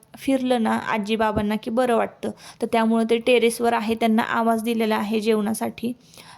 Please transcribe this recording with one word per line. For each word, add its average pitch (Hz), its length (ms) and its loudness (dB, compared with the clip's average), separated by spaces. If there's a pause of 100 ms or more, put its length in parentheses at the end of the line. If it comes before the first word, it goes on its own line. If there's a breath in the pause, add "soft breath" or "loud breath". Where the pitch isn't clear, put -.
(180)
फिरलं 254 460 0
ना 220 80 2
आजीबाबांना 214 840 -2
की 220 160 -6
बरं 247 240 2
वाटतं. 208 360 -2 (300 loud breath)
तर 226 100 -4
त्यामुळं 226 380 2
ते 233 80 2
टेरेसवर 233 560 2
आहे, 226 220 0
त्यांना 226 260 2
आवाज 226 420 0
दिलेला 226 320 0
आहे 220 240 -2
जेवणासाठी 220 760 -2 (440 loud breath)